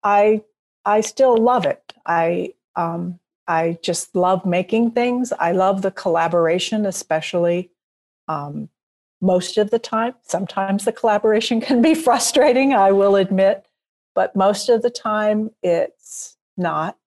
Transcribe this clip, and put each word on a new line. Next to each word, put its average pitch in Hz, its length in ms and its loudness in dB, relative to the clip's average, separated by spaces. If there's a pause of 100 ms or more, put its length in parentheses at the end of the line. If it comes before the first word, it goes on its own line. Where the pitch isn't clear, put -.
I, 208 400 2 (420)
I 214 160 2
still 247 340 2
love 226 300 2
it. - 280 -6 (120)
I, 170 480 -2 (220)
um, 175 440 -6 (280)
I 170 340 -2
just - 340 -6
love 180 300 0
making 190 460 0
things. 247 480 -2
I 170 140 0
love 190 280 0
the 190 100 -2
collaboration, 170 960 0
especially, 175 880 -4 (560)
um, 147 420 -8 (500)
most 185 380 0
of 208 140 0
the 233 80 0
time. 233 420 -4
Sometimes 196 640 -4
the 233 80 0
collaboration 220 680 0
<laughs> - 60 -8
can 240 140 2
be 320 140 4
frustrating, 262 800 2
I 196 180 4
will 196 240 4
admit, 190 500 2 (480)
but - 220 -2
most 294 340 0
of 233 140 4
the 240 80 0
time 214 580 -2 (140)
it's - 760 -4 (180)
not. 165 400 -4 (100)